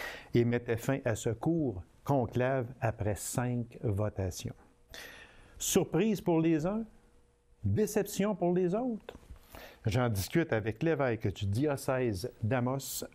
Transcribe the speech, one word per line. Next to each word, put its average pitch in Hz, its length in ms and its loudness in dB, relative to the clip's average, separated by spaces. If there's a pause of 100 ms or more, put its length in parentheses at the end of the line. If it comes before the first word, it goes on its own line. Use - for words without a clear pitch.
(340)
et 120 100 6
mettait 120 340 0
fin 135 280 0
à 117 80 2
ce - 160 -2
court 127 540 0 (200)
conclave 127 600 2 (160)
après 107 320 0
cinq 123 680 -4
votations. 101 720 -2 (1040)
Surprise 185 600 2
pour 165 220 2
les 160 240 2
uns, 214 180 -2 (800)
déception 202 680 2
pour 175 200 2
les 180 200 2
autres. 233 400 -4 (720)
J'en 117 240 2
discute 113 420 0
avec 107 300 0
l'évêque 135 460 2
du 101 180 -2
diocèse 127 880 0 (100)
d'Amos, 127 720 -2